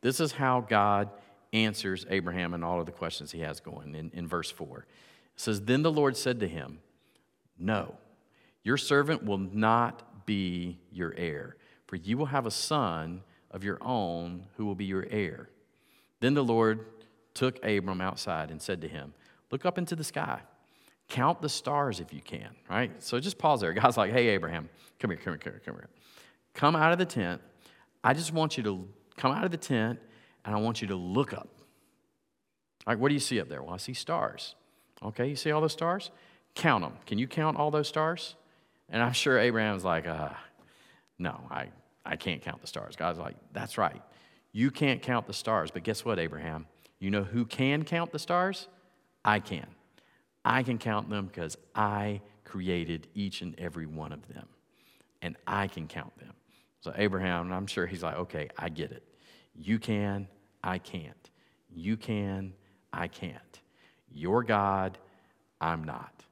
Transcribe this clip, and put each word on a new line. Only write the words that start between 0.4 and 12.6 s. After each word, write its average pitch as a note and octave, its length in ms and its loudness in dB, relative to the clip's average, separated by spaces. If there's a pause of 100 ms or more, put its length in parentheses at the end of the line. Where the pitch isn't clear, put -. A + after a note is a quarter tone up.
God G#2 480 6 (440)
answers G#2 560 2
Abraham F2+ 440 0
and E2+ 120 -4
all F2 140 2
of E2 60 0
the E2 60 -10
questions E2 400 -8
he E2 100 -8
has D#2 180 -6
going D2 360 -12
in, D#2 180 -8
in F2 140 -8
verse E2 240 -2
four. C#2 340 -12 (500)
It - 40 -20
says, G#2 220 -2
"Then B2+ 220 2
the D#3+ 80 4
Lord C#3+ 260 4
said B2 240 0
to G2 60 0
him, D#2 320 -8 (800)
'No, G2 380 0 (680)
your B2 140 2
servant C#3+ 460 2
will G2+ 140 0
not A2 880 2
be F2+ 540 -2 (120)
your F2 240 -4
heir, D#2 400 -4 (300)
for - 100 -10
you G#2+ 220 -2
will D3+ 80 0
have C3+ 200 0
a A2 60 -2
son F#2 720 -2 (280)